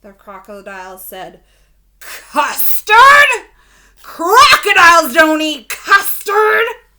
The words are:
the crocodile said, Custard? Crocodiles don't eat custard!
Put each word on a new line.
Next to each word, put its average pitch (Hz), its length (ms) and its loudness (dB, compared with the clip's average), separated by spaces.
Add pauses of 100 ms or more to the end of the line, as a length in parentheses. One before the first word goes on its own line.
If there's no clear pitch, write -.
the 202 120 -20
crocodile 190 840 -20
said, 185 440 -20 (580)
Custard? - 960 -6 (1080)
Crocodiles 359 1080 2
don't 311 280 0
eat 302 280 -8
custard! 427 960 -2 (340)